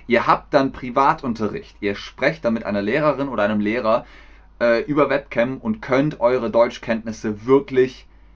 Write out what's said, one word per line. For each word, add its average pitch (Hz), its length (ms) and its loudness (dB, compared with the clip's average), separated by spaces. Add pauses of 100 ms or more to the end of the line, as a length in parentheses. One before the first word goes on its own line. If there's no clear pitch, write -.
Ihr 117 200 2
habt 165 280 0
dann 135 180 2
Privatunterricht. 127 1080 -2
Ihr 101 160 -2
sprecht - 480 -4
dann 117 100 0
mit 113 100 -4
einer 101 160 -4
Lehrerin 139 480 0
oder 110 140 -2
einem 107 180 0
Lehrer, 110 460 0 (540)
äh, 117 220 2
über 143 280 0
Webcam 131 480 -2
und 110 240 -4
könnt 139 380 0
eure 120 300 2
Deutschkenntnisse 113 960 -2
wirklich 131 600 2 (300)